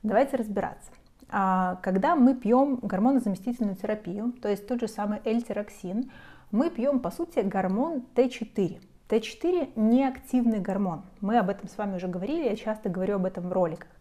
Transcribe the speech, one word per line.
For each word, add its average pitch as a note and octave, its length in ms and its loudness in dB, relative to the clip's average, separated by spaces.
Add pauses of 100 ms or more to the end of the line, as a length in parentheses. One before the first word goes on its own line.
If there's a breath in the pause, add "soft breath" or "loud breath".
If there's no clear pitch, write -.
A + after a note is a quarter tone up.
Давайте A#3 340 2
разбираться. - 540 -4 (380)
А, F#3 520 0
когда A3 340 2
мы C4 200 6
пьём C4 480 4
гормонозаместительную G#3+ 920 0
терапию, G#3+ 580 -6
то - 160 -6
есть G3+ 180 -2
тот A#3+ 140 -2
же A3 60 -2
самый G#3 380 -4
L-тироксин, A3 840 -4 (400 loud breath)
мы C4 180 2
пьём, C4+ 300 0
по A#3+ 100 -2
сути, E4 300 -4
гормон G3+ 640 0 (100)
Т B3+ 160 4
четыре. G#3 520 -4 (260)
Т A3 120 4
четыре — E4+ 560 -2
неактивный A#3+ 840 2
гормон. F#3+ 420 -2 (200)
Мы G#3 180 2
об F#3+ 100 2
этом G3 200 -6
с - 80 -18
вами G3+ 180 -4
уже F3+ 120 -6
говорили, G3+ 360 -4
я A3 120 0
часто G#3+ 340 -4
говорю F#3 260 -2
об F#3 100 0
этом F#3 240 -4
в - 20 -4
роликах. F3+ 380 -2 (120)